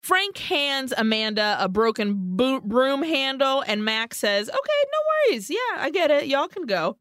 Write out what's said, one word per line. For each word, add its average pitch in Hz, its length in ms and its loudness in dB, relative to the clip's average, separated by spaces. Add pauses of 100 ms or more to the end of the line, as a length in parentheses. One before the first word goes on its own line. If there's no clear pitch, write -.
Frank 381 360 0
hands 277 580 -2
Amanda 220 640 0
a 190 80 2
broken 214 480 0
bo-, 196 440 0
broom 262 420 2
handle, 269 640 0
and 214 180 -2
Max 220 340 -2
says, 208 300 0
Okay, - 80 -6
no 587 760 2
worries. 220 180 -4
Yeah, 453 260 -2
I - 140 -2
get 330 200 2
it. 294 160 4
Y'all 277 220 0
can 359 180 -8
go. 190 340 -2